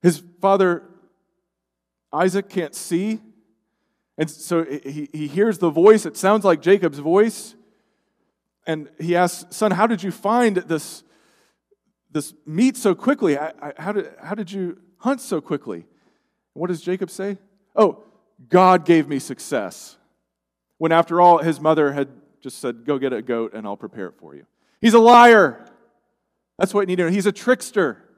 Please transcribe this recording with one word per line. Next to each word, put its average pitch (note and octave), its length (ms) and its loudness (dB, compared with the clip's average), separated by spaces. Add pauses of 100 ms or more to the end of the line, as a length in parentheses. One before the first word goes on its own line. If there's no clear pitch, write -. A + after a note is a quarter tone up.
His E3+ 220 0 (180)
father, F#3+ 440 0 (1300)
Isaac, F#3 360 -2
can't E3+ 260 -8
see, G#3 460 -6 (960)
and D#3 140 -6
so E3 340 -4
he, C#3+ 480 -12
he D3+ 140 -10
hears F3+ 320 -2
the E3+ 120 0
voice. G3 360 6
It D3+ 100 -12
sounds G3 280 0
like E3+ 160 2
Jacob's F3 380 2
voice. F#3+ 560 -2 (1120)
And D#3 320 -8
he E3+ 180 -2
asks, - 400 -2
"Son, G#3+ 140 0
how F#3 160 0
did A3 160 -2
you F#3+ 80 -6
find A3 460 -2
this, D#3+ 460 -8 (1080)
this - 240 -8 (120)
meat G3+ 300 0
so F#3+ 180 0
quickly? F#3+ 440 -2
I, D#3+ 220 -8
I, D3 160 -12
how E3+ 160 -10
did, G3+ 200 -6 (100)
how E3+ 120 -10
did G3+ 180 -12
you F#3 260 -8 (200)
hunt B3+ 220 -4
so E3 200 -6
quickly?" A#2+ 380 -10
And E2+ 80 -20 (680)
what E3 140 -8
does E3+ 120 -6
Jacob F#3 300 -6
say? G3 280 -10 (360)
"Oh, G3+ 300 2 (440)
God F#3 360 4
gave D#3+ 240 2
me C#3 100 -6
success." - 760 -10 (800)
When D#3+ 160 -2
after E3+ 280 2
all, F3 180 8
his D3+ 220 -2
mother D3+ 320 2
had C#3+ 160 -4 (320)
just - 180 -16
said, A#2 260 -10
"Go C#3+ 140 -4
get C3 140 -4
a A#2 80 -6
goat A#2 320 -6
and G#2+ 140 -14
I'll G2+ 100 -10
prepare G2+ 300 -14
it - 120 -16
for D2 160 -20
you." C#2+ 120 -20 (340)
He's A3+ 140 2
a A#3 60 8
liar. A#3 640 8 (960)
That's F#3 160 -4
what G3+ 60 0
you G3 60 -2
need F#3 100 -4
to F3+ 80 0
know. E3 60 -2
He's F#3+ 160 -2
a G3+ 60 -2
trickster. G3+ 720 -4 (140)